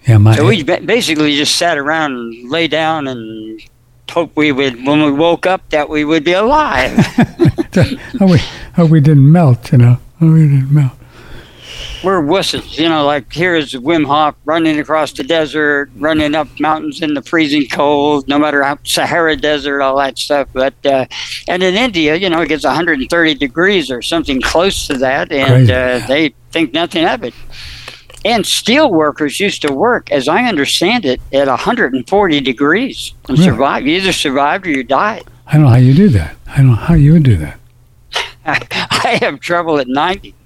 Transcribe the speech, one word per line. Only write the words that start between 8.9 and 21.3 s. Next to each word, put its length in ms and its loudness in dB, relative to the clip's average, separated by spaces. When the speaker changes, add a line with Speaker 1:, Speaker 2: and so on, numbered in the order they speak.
Speaker 1:
didn't 300 6
melt, 400 2
you 80 6
know. 180 6
Oh, 100 4
we 160 6
didn't 240 2
melt. 200 2
Speaker 2:
We're 180 0
wusses, 560 -4
you 120 0
know, 160 0
like, 260 -2
here 240 -2
is 180 -4
Wim 320 -2
Hof 300 0
running 340 0
across 340 -2
the 100 -10
desert, 760 -2
running 380 0
up 120 -2
mountains 420 -4
in 120 -4
the 80 -6
freezing 460 -2
cold, 600 0
no 100 0
matter 260 0
how, 200 -2
Sahara 540 -2
Desert, 440 -2
all 160 0
that 200 -2
stuff. 360 -2
But, 200 -2
uh, 200 2